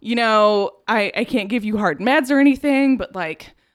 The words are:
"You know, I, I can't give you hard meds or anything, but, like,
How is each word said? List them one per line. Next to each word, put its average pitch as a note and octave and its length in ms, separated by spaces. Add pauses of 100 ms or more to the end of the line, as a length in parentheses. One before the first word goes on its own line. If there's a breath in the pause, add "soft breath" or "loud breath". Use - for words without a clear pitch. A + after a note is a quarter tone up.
"You A#3 140
know, G#3+ 560 (160)
I, G#3+ 280
I A#3+ 80
can't G#3+ 260
give A#3 140
you G#3+ 140
hard E3+ 220
meds C4 320
or C#4 80
anything, C#4 580
but, F#3+ 160
like, E3 380 (240)